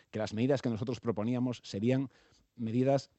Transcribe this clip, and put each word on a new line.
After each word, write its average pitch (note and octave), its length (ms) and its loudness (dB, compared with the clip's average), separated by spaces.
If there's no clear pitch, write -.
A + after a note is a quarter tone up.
que A2 100 -4
las G#2 140 -2
medidas B2 280 2
que B2+ 80 0
nosotros A#2 300 -2
proponíamos A#2 640 -2
serían B2 460 0
medidas B2+ 640 0